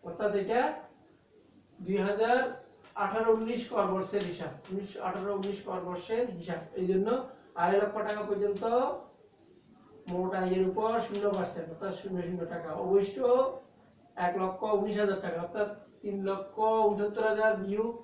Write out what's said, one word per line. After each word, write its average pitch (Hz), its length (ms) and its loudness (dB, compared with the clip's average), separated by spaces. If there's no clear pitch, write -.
অর্থাৎ 208 280 -2
এটা 226 180 2
দুই 190 280 -2
হাজার 226 320 4
আঠারো 220 260 2
উনিশ 226 300 -2
কর 202 220 2
বর্ষের 190 380 0
হিসাব, 165 220 -8
উনিশ, 196 200 -6
আঠারো 190 240 -2
উনিশ 196 260 -4
কর 185 200 -4
বর্ষের 220 380 -2
হিসাব। 170 220 -6
এই 180 100 2
জন্য 196 180 4
আড়াই 190 200 6
লক্ষ 208 140 -2
টাকা 208 200 -2
পর্যন্ত 202 360 0
মোট 185 200 0
আয়ের 185 300 2
উপর 220 200 0
শূন্য 202 180 -4
পার্সেন্ট, 170 360 -4
অর্থাৎ 190 280 -6
শূন্য 185 160 -6
শূন্য 175 160 -4
টাকা, 165 160 -8
অবশিষ্ট 196 360 4
এক 175 160 0
লক্ষ - 180 -2
উনিশ 202 240 0
হাজার 190 220 0
টাকা, 165 200 -4
অর্থাৎ 208 240 -2
তিন 196 140 -4
লক্ষ 196 280 -6
ঊনসত্তর 208 420 0
হাজার 214 220 4
বিয়োগ 214 300 -2